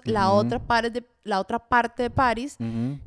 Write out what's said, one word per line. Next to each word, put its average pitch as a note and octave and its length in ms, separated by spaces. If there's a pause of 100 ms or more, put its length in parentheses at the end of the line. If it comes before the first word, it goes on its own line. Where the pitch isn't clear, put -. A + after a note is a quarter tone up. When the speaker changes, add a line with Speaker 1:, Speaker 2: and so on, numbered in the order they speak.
Speaker 1:
la G3+ 240
Speaker 2:
Ujú. G3+ 100
Speaker 1:
otra A#3+ 260
parte A#3 260
de, A#3+ 120 (220)
la G3 160
otra A3+ 180
parte A#3 440
de B3 60
Paris, B3 480
Speaker 2:
Ujú. C3+ 500